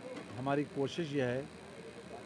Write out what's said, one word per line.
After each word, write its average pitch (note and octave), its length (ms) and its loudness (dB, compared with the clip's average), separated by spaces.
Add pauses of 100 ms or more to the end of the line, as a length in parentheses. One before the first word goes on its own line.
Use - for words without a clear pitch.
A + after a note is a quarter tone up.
(380)
हमारी C#3 260 4
कोशिश C#3 480 0
यह C#3 140 6
है B2+ 180 2 (800)